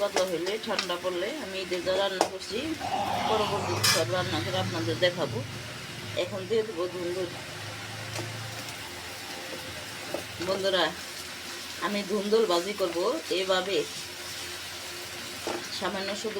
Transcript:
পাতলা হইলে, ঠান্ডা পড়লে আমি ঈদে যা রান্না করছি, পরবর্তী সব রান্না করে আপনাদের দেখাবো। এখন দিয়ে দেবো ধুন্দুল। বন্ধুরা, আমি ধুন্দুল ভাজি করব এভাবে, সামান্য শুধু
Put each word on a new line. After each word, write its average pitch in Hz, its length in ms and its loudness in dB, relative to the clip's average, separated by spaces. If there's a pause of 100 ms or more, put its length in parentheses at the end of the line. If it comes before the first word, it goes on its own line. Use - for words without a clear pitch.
পাতলা 190 300 4
হইলে, 175 200 0 (140)
ঠান্ডা 185 380 0
পড়লে 180 260 0 (140)
আমি 190 200 -4
ঈদে 180 220 -2
যা 185 160 2
রান্না 190 320 4
করছি, 190 240 -4 (720)
পরবর্তী 190 440 2 (200)
সব 165 220 4
রান্না 180 300 2
করে 185 200 0
আপনাদের 165 300 0 (100)
দেখাবো। 175 320 2 (840)
এখন 190 260 -4
দিয়ে 220 180 4
দেবো 180 160 -2 (100)
ধুন্দুল। 175 360 -2 (3250)
বন্ধুরা, 190 380 4 (1000)
আমি 202 140 2 (120)
ধুন্দুল 208 400 6
ভাজি 175 300 4
করব 170 160 2 (420)
এভাবে, 185 380 4 (2000)
সামান্য 196 320 0 (120)
শুধু 202 180 -2